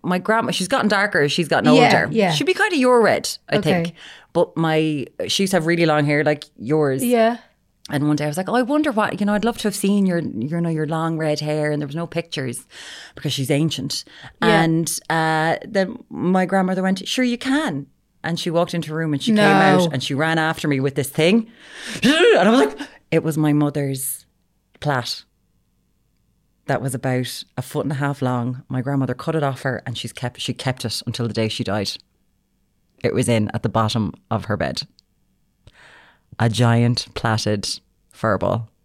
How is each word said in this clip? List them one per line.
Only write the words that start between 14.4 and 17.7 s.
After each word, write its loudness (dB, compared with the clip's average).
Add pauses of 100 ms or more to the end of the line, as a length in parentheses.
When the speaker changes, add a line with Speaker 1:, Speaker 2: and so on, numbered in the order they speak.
Speaker 2:
Yeah. 4
Speaker 1:
And, 0 (100)
uh, 0 (100)
then -4
my 0
grandmother 0
went, -2
"Sure -2
you 0
can." -2 (360)